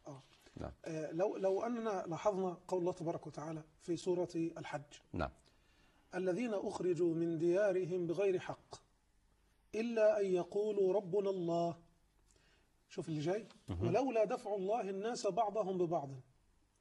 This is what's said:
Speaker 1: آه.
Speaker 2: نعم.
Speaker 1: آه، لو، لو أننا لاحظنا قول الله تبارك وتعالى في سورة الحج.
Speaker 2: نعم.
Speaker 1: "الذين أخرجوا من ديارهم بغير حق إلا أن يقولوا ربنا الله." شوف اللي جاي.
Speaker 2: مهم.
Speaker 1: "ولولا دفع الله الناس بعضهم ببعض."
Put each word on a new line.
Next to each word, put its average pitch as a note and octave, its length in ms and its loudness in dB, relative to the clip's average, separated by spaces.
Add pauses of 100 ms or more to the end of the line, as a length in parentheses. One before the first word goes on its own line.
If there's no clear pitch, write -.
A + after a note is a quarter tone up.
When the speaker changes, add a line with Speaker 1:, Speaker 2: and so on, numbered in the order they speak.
Speaker 1:
آه. C3+ 160 -16 (340)
Speaker 2:
نعم. - 140 -8 (140)
Speaker 1:
آه، D#3 280 -6
لو، F3+ 240 0
لو F#3+ 260 0
أننا A3+ 440 -2
لاحظنا F#3 500 0 (120)
قول F#3 120 0
الله E3+ 120 0
تبارك E3 340 -6
وتعالى D#3 360 -8 (180)
في F3 160 -2
سورة F3 380 0
الحج. E3 480 -4 (300)
Speaker 2:
نعم. D2+ 180 -2 (840)
Speaker 1:
"الذين F#3 400 0
أخرجوا F3+ 600 0
من E3 240 0
ديارهم F3+ 680 2
بغير F#3 320 2
حق - 360 -10 (1000)
إلا G#3+ 460 4
أن G3+ 60 2
يقولوا F#3+ 680 2
ربنا G3 380 2
الله." E3+ 460 0 (1120)
شوف E3 200 -8
اللي D#3 120 -2
جاي. F#3 280 -2 (200)
Speaker 2:
مهم. F#2+ 180 -2
Speaker 1:
"ولولا A3 380 2
دفع A3 300 -2
الله G#3 260 0
الناس G3+ 460 -4
بعضهم G3 520 2
ببعض." D#3+ 300 0 (720)